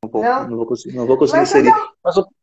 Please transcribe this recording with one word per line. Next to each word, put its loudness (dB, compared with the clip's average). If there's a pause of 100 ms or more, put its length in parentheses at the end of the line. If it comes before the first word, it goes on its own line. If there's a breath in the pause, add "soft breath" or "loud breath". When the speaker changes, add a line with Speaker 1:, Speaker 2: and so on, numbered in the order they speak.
Speaker 1:
não -12
vou, -4
Speaker 2:
Não? -2
Speaker 1:
não -8
vou -4
conseguir, -8
não -6
vou 2
conseguir 2
Speaker 2:
Mas 0
Speaker 1:
inserir. 4
Speaker 2:
então 2 (120)
Speaker 1:
Mas -2
eu 0 (180)